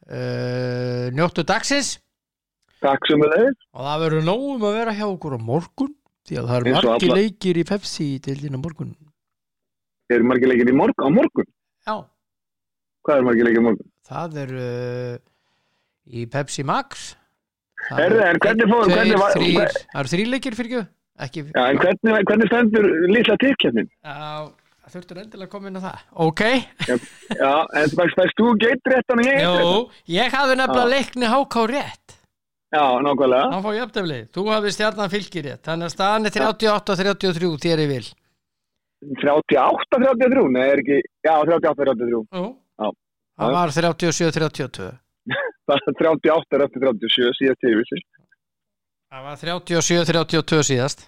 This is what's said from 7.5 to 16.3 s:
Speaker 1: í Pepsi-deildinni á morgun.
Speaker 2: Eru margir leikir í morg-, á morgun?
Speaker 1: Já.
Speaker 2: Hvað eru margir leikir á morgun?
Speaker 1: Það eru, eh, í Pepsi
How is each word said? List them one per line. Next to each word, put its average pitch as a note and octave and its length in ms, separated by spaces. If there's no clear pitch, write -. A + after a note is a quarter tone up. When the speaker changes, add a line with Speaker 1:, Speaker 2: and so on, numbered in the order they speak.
Speaker 1:
í E3+ 80
Pepsi-deildinni C#3 920
á B2+ 60
morgun. D3+ 320
Speaker 2:
Eru A#2 140
margir B2+ 260
leikir A#2+ 200
í B2+ 60
morg-, F3+ 220
á C3+ 140
morgun? C4 340
Speaker 1:
Já. G#3+ 200
Speaker 2:
Hvað D3+ 120
eru B2+ 80
margir A#2+ 200
leikir A#2 140
á A#2 80
morgun? A2 220
Speaker 1:
Það D#3 280
eru, C3 200
eh, B2 600
í A#2 180
Pepsi C#3+ 400